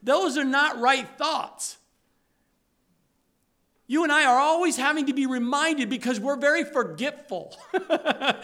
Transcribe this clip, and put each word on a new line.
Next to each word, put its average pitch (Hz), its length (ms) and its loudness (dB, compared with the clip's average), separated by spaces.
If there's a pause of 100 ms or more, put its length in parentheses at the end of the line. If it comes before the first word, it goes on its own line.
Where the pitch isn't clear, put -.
Those 294 340 2
are 285 60 0
not 277 340 0
right 254 300 2 (100)
thoughts. - 600 -6 (2000)
You 294 140 2
and 311 80 2
I 294 140 4
are 254 160 4
always 320 360 2
having 285 300 0
to 277 60 2
be 262 140 0
reminded 262 600 0
because 247 300 -4
we're 269 180 -2
very 294 280 2
forgetful 208 920 -6 (160)
<laughs> 370 180 -2 (540)